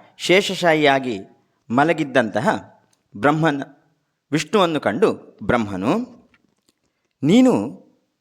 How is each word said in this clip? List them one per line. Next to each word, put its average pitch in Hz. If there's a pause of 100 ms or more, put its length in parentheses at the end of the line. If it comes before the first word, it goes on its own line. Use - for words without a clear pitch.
(180)
ಶೇಷಶಾಹಿಯಾಗಿ 156 (500)
ಮಲಗಿದ್ದಂತಹ 131 (380)
ಬ್ರಹ್ಮನ, 147 (680)
ವಿಷ್ಣುವನ್ನು 160
ಕಂಡು 131
ಬ್ರಹ್ಮನು, 107 (1300)
"ನೀನು 170 (380)